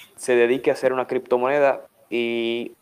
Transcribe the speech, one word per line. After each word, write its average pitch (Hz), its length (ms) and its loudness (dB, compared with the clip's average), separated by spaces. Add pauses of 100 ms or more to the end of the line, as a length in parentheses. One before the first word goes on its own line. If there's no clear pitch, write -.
(140)
se - 200 -2
dedique 120 360 2
a - 20 4
hacer 131 200 0
una 127 120 -2
criptomoneda 127 760 0 (280)
y 117 640 -4 (100)